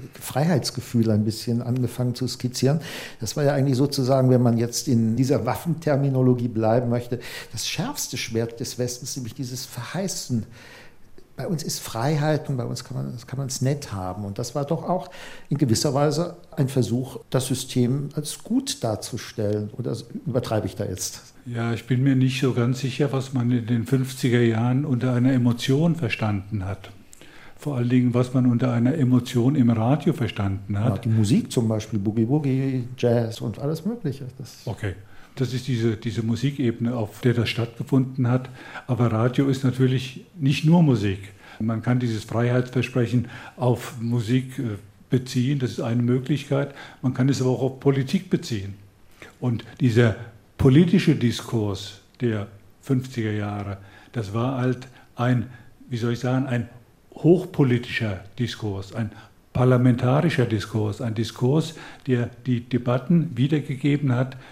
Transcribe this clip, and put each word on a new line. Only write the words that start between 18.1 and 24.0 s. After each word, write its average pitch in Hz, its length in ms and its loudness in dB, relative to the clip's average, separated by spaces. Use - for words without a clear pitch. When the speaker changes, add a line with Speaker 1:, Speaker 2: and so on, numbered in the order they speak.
Speaker 1:
als - 300 -8
gut 269 400 -2
darzustellen. 107 920 -4
Oder 127 220 -4
übertreibe 113 400 0
ich - 80 -10
da 101 100 -4
jetzt? - 480 -8
Speaker 2:
Ja, 117 260 -4
ich - 140 -8
bin 131 160 2
mir 135 120 4
nicht 131 240 2
so 127 140 2
ganz 123 280 0
sicher, 135 300 0
was 131 220 -4
man 120 160 2
in 117 160 2
den 113 220 0
fünfziger 127 540 2